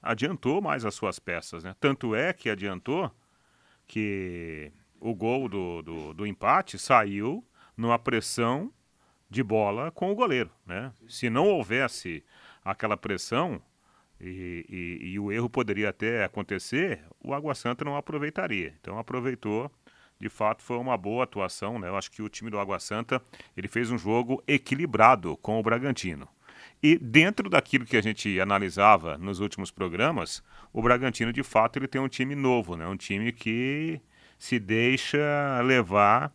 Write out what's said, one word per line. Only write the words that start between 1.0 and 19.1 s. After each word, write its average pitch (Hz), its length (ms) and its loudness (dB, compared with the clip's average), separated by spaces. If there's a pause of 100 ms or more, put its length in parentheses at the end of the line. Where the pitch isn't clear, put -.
peças, 85 460 -8
né? 92 160 -12
Tanto 135 340 0
é 151 200 0
que - 160 -6
adiantou 104 600 -4 (760)
que 87 840 -6 (300)
o 110 160 -4
gol 120 320 -2
do, 90 340 -6
do, 78 320 -10
do 95 140 -6
empate 107 500 0
saiu 110 640 2 (360)
numa 117 200 2
pressão 123 720 0 (600)
de 123 120 -2
bola 107 500 0
com 185 200 -2
o 202 40 0
goleiro, 156 360 0 (140)
né? 95 260 -8 (160)
Se - 220 -2
não 135 180 4
houvesse 117 760 0 (440)
aquela 101 320 -2
pressão 113 640 -4 (580)
e, 90 460 -10 (360)
e, 87 100 -10
e 98 80 -6
o 101 120 -4
erro 117 180 -2
poderia 104 380 0
até 107 380 -2
acontecer, 104 760 -4 (220)
o 135 100 -6
Água 147 220 -4
Santa 120 300 -4
não 143 100 -4
aproveitaria. 143 840 -4
Então 98 180 -10
aproveitou, 123 720 -4 (480)